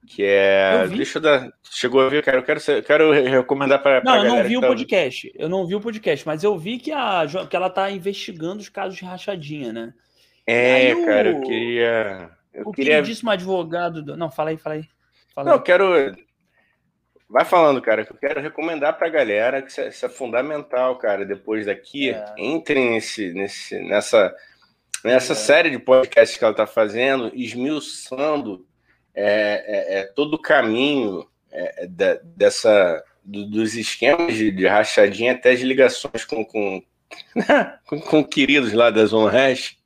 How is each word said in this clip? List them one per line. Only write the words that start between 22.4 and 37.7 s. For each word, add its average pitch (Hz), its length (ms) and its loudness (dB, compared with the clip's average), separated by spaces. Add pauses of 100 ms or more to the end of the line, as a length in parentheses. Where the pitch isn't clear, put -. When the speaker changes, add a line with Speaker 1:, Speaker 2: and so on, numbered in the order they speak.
Speaker 1:
nesse, 107 420 -6
nesse, 98 480 -10
nessa, 98 540 0 (680)
nessa 123 300 2
Speaker 2:
É. 143 40 -2
Speaker 1:
série 156 340 4
de 127 80 -6
podcasts 127 580 4
que - 80 -4
ela 110 80 4
tá 107 140 0
fazendo, 117 680 -2
esmiuçando, 131 1300 -6 (480)
é, 104 840 -2
é, 98 40 -2
é, 95 40 -6
todo 151 300 -4
o 156 80 -6
caminho, 120 840 0 (240)
é, 87 340 -10
é, - 20 -14
da, 92 360 0
dessa, 98 800 2 (220)
do, 101 220 -12
dos 107 300 -2
esquemas 143 580 0
de, 110 160 0
de 92 160 0
rachadinha 104 680 2
até 123 200 2
as 123 80 2
ligações 131 640 2
com, 120 200 -6
com, 98 380 -6 (520)
<laughs> - 520 0